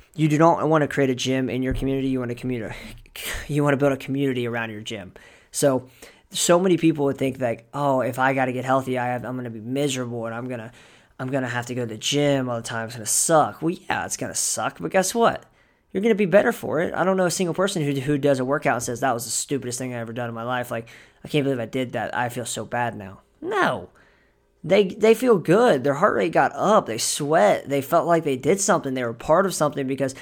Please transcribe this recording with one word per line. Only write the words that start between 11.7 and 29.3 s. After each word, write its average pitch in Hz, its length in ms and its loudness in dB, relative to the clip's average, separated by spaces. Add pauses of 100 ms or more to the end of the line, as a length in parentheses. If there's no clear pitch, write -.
go 123 80 -4
to 120 40 -4
the 107 120 -10
gym 139 500 2
all 120 80 -4
the 117 60 -6
time. 113 240 -6
It's 113 80 -12
gonna 110 120 -12
suck." 143 560 2
Well, 170 120 0
yeah, 101 300 -4
it's 95 120 -8
gonna 98 180 -8
suck, - 460 -4
but 170 100 -6
guess 185 240 2
what? 233 300 2 (480)
You're 190 100 -2
gonna 226 120 4
be 196 120 2
better 208 260 6
for - 280 -4
it. 175 140 -2
I 165 100 0
don't 190 140 2
know 185 80 2
a 170 40 0
single 170 240 -2
person 185 280 0
who, 143 180 0
who 147 160 0
does 139 220 2
a 127 60 -2
workout 139 320 0
and 117 60 -4
says, 120 180 -6
"That 135 120 2
was 117 120 -4
the - 60 -8
stupidest 127 480 -4
thing 127 160 -6
I 120 40 -6
ever 113 140 -8
done 120 160 -6
in 117 60 -8
my 113 80 -8
life. 123 280 -4
Like, 117 180 -8 (340)
I - 60 -14
can't 147 160 0
believe 135 160 0
I 113 60 -4
did 123 260 -4
that. 110 240 -4
I 123 120 0
feel 120 180 -8
so - 180 -8
bad 117 320 -4
now." 95 240 -14 (200)
No. 294 500 -2 (760)
They, 196 200 4
they 214 300 4
feel 226 240 4
good. 170 440 4
Their 143 120 2
heart 180 200 2
rate 190 180 0
got 156 220 4
up. 180 320 4
They 113 120 -6
sweat. 160 720 2
They 139 140 0
felt 151 240 2
like 165 160 4
they 143 140 -2
did 156 240 2
something. 143 340 2
They 131 80 -2
were 117 100 -2
part 156 320 2